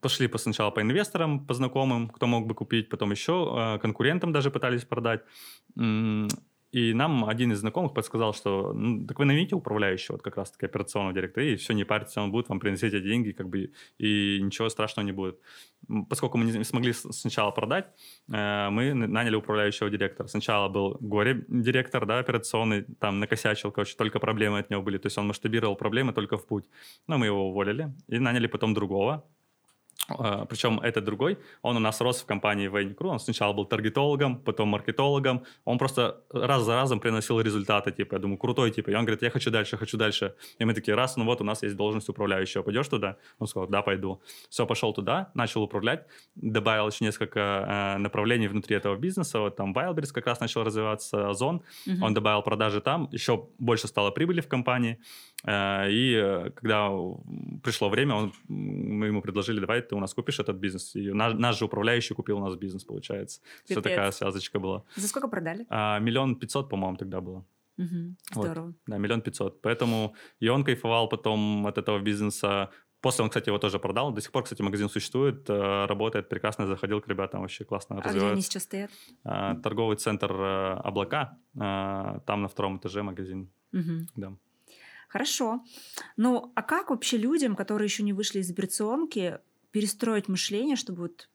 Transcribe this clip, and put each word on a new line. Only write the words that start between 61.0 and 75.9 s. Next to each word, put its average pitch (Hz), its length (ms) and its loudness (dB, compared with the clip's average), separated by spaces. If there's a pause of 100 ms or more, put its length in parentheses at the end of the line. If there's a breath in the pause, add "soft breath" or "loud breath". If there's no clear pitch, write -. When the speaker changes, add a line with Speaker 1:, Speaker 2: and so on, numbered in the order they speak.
Speaker 1:
наш, 110 220 2
наш 113 240 2
же 113 60 0
управляющий 117 500 0
купил 104 240 -2
у - 20 -4
нас 95 160 -4
бизнес, 95 280 -8
получается. 101 560 -8 (240 loud breath)
Все 190 120 -4
Speaker 2:
Капец. 107 140 0
Speaker 1:
такая 98 220 2
связочка 98 460 -2
была. 95 240 -2 (140 loud breath)
Speaker 2:
За 202 120 -4
сколько - 200 -2
продали? 190 400 -6
Speaker 1:
А, 107 320 0
миллион 123 360 2
пятьсот, 139 340 -4
по-моему, 95 260 -2
тогда 95 240 -6
было. 92 240 -10 (340)
Speaker 2:
Мгм. 175 380 -6 (180)
Speaker 1:
Вот. 202 140 -2
Speaker 2:
Здорово. 165 260 -8 (120)
Speaker 1:
Да, 104 120 -4
миллион 113 240 0
пятьсот. - 400 -6
Поэтому 113 520 0 (260 loud breath)
и 110 80 2
он 135 160 4
кайфовал 117 440 4
потом 107 580 2
от 104 120 -2
этого 104 220 2
бизнеса. 101 720 0 (320 loud breath)
После 123 220 4
он, 107 60 0
кстати, 110 200 0
его 101 80 2
тоже 98 200 2
продал. 113 340 0
До 104 80 -6
сих - 120 -10
пор, 127 120 2
кстати, - 180 -8
магазин 101 260 0
существует, 139 600 0
э, 101 360 2
работает 104 420 -2